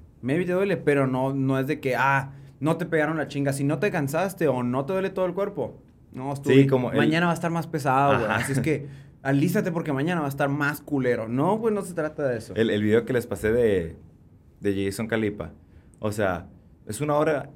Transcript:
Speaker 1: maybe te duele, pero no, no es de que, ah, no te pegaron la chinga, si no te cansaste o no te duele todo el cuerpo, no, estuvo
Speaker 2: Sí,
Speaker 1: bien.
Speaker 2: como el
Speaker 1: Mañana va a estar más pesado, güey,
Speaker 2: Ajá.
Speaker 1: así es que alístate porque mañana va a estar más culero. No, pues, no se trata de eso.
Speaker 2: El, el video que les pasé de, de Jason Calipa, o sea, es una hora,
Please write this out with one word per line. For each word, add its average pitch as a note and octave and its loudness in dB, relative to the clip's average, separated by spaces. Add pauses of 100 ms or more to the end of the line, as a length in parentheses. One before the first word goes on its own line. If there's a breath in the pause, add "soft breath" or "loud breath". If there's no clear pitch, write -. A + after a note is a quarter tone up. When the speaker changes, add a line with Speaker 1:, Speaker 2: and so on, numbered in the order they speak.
(220 loud breath)
Speaker 1:
maybe D#3 0
te F3+ -2
duele, F#3+ 0
pero C#3+ 2
no, C3 0
no C3+ 0
es C3 -2
de D3 -4
que, B2+ -2
ah, C3+ 2 (260 loud breath)
no D#3+ 0
te F3 -6
pegaron D#3+ 0
la C#3+ -4
chinga, C#3 -2
si C#3 -2
no C#3+ 0
te G3+ 0
cansaste D#3+ -2
o B2 2
no B2+ 0
te F#3 -4
duele F#3+ -2
todo F#3+ -2
el F3+ -2
cuerpo, G3 -6 (320)
no, C3 -8
estuvo C#3 0
Speaker 2:
Sí, C3 10
Speaker 1:
bien. C#3 6
Speaker 2:
como B2 2
el A2 0
Speaker 1:
Mañana E3 2
va E3+ 2
a D#3+ 0
estar E3+ -4
más E3+ -2
pesado, C#3 2
güey, A2+ 0
Speaker 2:
Ajá. G#2 0
Speaker 1:
así C3+ -2
es C#3 0
que D3 0 (360 loud breath)
alístate F3 2
porque D#3+ -4
mañana D#3+ 0
va C#3+ -2
a - -2
estar C#3 -2
más C#3+ 0
culero. B2 0
No, D#3 2
pues, A3+ 0
no G3+ -2
se F3 -12
trata D#3 -4
de A#2+ -2
eso. G#2+ -12
Speaker 2:
El, A2 2
el G#2 0
video A2 4
que A#2+ -4
les A#2 0
pasé G#2 -2
de, G2+ 2 (640)
de G2 -2
Jason G#2 -4
Calipa, G#2+ -2 (480 loud breath)
o G#2+ -2
sea, F#2 -2 (400)
es G#2+ -10
una D3 -2
hora, D3+ 0